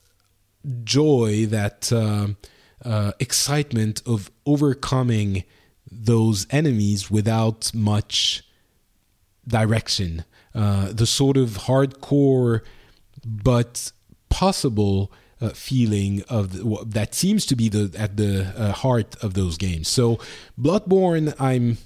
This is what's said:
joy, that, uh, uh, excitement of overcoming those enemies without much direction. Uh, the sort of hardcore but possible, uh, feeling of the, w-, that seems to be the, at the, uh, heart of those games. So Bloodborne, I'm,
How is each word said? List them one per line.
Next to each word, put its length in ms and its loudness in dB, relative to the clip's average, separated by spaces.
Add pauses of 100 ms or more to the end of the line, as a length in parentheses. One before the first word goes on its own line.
(840)
joy, 640 2
that, 460 -4
uh, 360 0 (560)
uh, 340 -2
excitement 880 -2
of 240 -2 (160)
overcoming 960 0 (460)
those 600 2
enemies 600 0
without 640 0
much 680 0 (1000)
direction. 800 0 (300)
Uh, 380 0
the 140 0
sort 300 2
of 120 2 (180)
hardcore 920 2 (640)
but 680 -2 (360)
possible, 840 0 (280)
uh, 100 -4
feeling 800 0
of 240 -2
the, 60 -8
w-, 260 -4
that 300 -4
seems 320 0
to 100 0
be 120 2
the, 160 0 (140)
at 180 -4
the, 400 0
uh, 160 -2
heart 380 0 (120)
of 120 -4
those 240 -2
games. 300 -4
So 300 2 (400)
Bloodborne, 800 2
I'm, 480 2